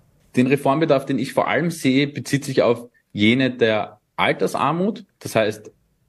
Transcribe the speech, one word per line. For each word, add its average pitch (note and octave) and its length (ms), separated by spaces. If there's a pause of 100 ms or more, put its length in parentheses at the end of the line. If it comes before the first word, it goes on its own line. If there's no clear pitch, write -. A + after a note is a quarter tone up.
(360)
Den B2 120
Reformbedarf, C#3+ 580
den C#3 120
ich A2+ 140
vor - 160
allem E3 240
sehe, C#3 360
bezieht C#3 360
sich C3 180
auf A#2 280 (240)
jene A#2+ 380
der A2 500 (160)
Altersarmut. E3+ 880 (140)
Das - 160
heißt, G#2+ 360 (380)